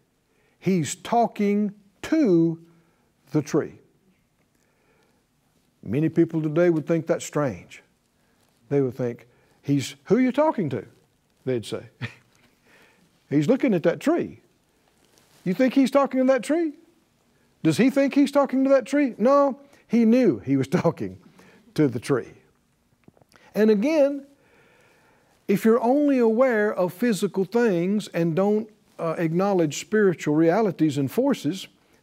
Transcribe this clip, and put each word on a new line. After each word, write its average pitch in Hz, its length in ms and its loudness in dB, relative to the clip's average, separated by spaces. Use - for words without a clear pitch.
He's 175 340 -2
talking 208 800 -2
to 170 580 2
the 151 100 0
tree. 127 380 -4
Many 147 260 -2
people 160 340 0
today 160 280 2
would 156 160 -2
think 165 200 -2
that's - 180 -4
strange. 127 580 -6
They 143 120 0
would 127 140 -4
think, 120 320 -8
"He's, 139 420 -2
who 208 140 2
you 254 140 2
talking 285 380 0
to?" 117 160 -8
they'd 123 220 -4
say. 113 220 -10
<laughs> - 1300 -20
"He's 143 180 0
looking 254 260 0
at 160 80 -2
that 160 180 0
tree. 262 400 -4
You 185 100 -2
think 254 200 0
he's 269 160 2
talking 262 300 0
to 262 120 2
that 254 100 0
tree? 320 320 -2
Does 160 140 0
he 247 140 4
think 277 240 0
he's 277 160 2
talking 269 340 0
to 269 60 0
that 262 160 2
tree?" 277 320 -2
No, 277 400 2
he 233 160 2
knew 220 340 4
he 127 180 -2
was 135 120 -2
<laughs> 160 140 -2
talking 101 360 -4
to 151 140 2
the 117 120 -6
tree. - 340 -4
And 214 160 4
again, 277 560 2
if 202 160 0
you're 226 180 4
only 277 360 2
aware 226 540 2
of 180 200 -4
physical 196 520 -2
things 202 640 -2
and 170 280 -2
don't, 208 340 -2
uh, 165 200 -6
acknowledge 170 640 -2
spiritual 196 540 0
realities 165 640 2
and 135 140 -2
forces, 196 560 -2